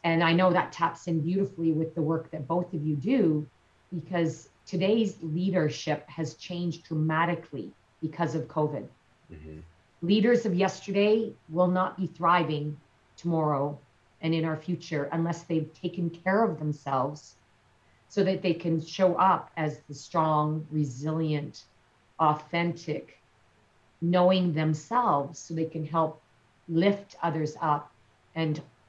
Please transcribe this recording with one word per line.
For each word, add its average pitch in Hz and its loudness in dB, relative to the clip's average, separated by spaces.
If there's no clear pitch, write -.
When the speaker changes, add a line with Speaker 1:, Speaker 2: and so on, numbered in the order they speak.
Speaker 1:
And 170 2
I 165 4
know 180 4
that 175 0
taps - -4
in 165 0
beautifully 175 0
with 160 0
the 170 -2
work 160 -2
that 131 -10
both 175 -2
of 151 -4
you 151 0
do, 160 2
because 165 -4
today's 202 0
leadership 160 -2
has - -6
changed 175 -6
dramatically 156 -2
because 160 -4
of 147 -4
covid. 143 -2
Speaker 2:
Mm-hmm. 78 -16
Speaker 1:
Leaders 220 4
of 180 0
yesterday 202 2
will 175 2
not 185 0
be 185 -2
thriving 151 0
tomorrow 151 0
and 160 0
in 160 0
our 160 -2
future 156 -4
unless 165 -2
they've 160 -2
taken 170 -4
care 196 2
of - -2
themselves 147 -4
so 202 0
that 190 2
they 175 2
can 165 0
show 180 2
up 185 2
as 151 -4
the 147 -12
strong, 156 0
resilient, 151 -2
authentic, 160 -2
knowing 180 4
themselves 156 0
so - -12
they 160 0
can 160 -6
help 156 -2
lift 190 0
others 156 -2
up 151 -2
and 156 -2